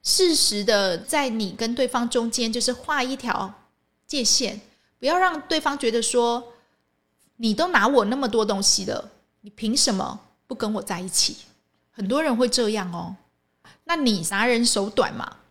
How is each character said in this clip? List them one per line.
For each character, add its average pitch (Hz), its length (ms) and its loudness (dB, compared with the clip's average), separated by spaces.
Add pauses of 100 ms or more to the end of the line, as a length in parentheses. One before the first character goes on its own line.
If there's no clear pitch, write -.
适 359 340 4
时 208 280 2
的 196 340 2
在 277 320 0
你 220 280 -4
跟 226 160 -2
对 254 140 0
方 240 220 -2
中 240 200 0
间， 226 220 -2
就 240 100 -2
是 247 120 0
画 285 280 -2
一 254 140 -2
条 226 360 -4 (540)
界 277 180 -4
限， 208 380 0 (380)
不 254 80 -2
要 330 100 2
让 359 300 2
对 320 120 0
方 285 200 -2
觉 240 100 0
得 226 120 0
说， 240 500 0 (880)
你 220 180 0
都 339 140 2
拿 233 180 4
我 254 180 4
那 226 100 -2
么 269 120 -2
多 220 180 0
东 196 160 -2
西 196 240 0
了， - 240 -8 (320)
你 208 80 -20
凭 220 260 -4
什 262 200 2
么 190 240 -6 (260)
不 - 80 -12
跟 214 200 -4
我 208 80 -4
在 180 180 -6
一 185 80 -10
起？ - 300 0 (540)
很 208 140 -8
多 262 160 0
人 277 140 0
会 247 140 2
这 220 220 0
样 190 200 -4
哦。 175 240 -10 (680)
那 339 100 0
你 226 340 2
拿 202 160 2
人 240 200 4
手 208 240 0
短 - 260 0
嘛。 - 220 -10 (140)